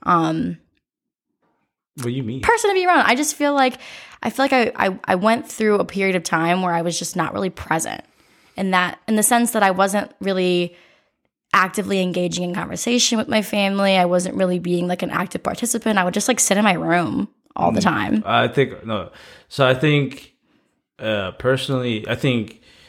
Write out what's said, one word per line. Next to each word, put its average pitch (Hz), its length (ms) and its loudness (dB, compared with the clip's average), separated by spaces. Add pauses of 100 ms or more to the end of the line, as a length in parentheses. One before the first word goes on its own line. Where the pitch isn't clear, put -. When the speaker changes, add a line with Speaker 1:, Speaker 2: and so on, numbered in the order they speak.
Speaker 1:
um, 165 560 0 (1400)
Speaker 2:
What 131 80 -8
do 120 60 -4
you 131 120 -4
mean? 131 200 -8
Speaker 1:
person 440 280 0
to 392 40 0
be 370 120 0
around. 349 200 4
I 220 80 4
just 285 200 -2
feel 285 200 0
like, 262 240 0 (440)
I 226 80 -4
feel 262 140 -2
like 277 80 0
I, 247 200 2 (160)
I, 190 160 -4
I 190 120 2
went 220 320 0
through 214 280 0
a - 80 0
period 190 320 0
of 170 60 -2
time 170 400 0
where 180 100 -2
I 170 100 0
was 170 160 -4
just - 180 -8
not 160 160 -2
really 190 180 -4
present - 520 -4 (540)
in 190 160 -2
that, 180 260 2 (100)
in 220 80 2
the 214 60 2
sense 240 300 2
that 214 100 2
I 196 100 6
wasn't 196 480 0
really 180 560 0 (760)
actively 190 480 0
engaging 180 440 -2
in 175 100 -4
conversation 220 640 -2
with 220 100 -4
my 220 140 2
family. 196 540 2
I 180 80 4
wasn't 180 320 0
really 180 220 0
being, 175 280 -2
like, 180 160 -4
an 175 80 -4
active - 320 -6
participant. 214 560 -2
I 185 60 4
would 180 100 0
just, 208 140 0
like, 254 120 0
sit - 180 2
in 214 60 2
my 196 100 4
room 165 540 0 (280)
all - 160 2
the - 80 0
Speaker 2:
Mm. - 40 2
Speaker 1:
time. - 420 0
Speaker 2:
I 117 220 2
think, - 360 -2
no. 107 260 -6 (380)
So 135 180 2
I 127 80 6
think, 143 600 0 (640)
uh, 104 340 -4
personally, 127 760 -2
I 113 80 -2
think 120 440 -2 (280)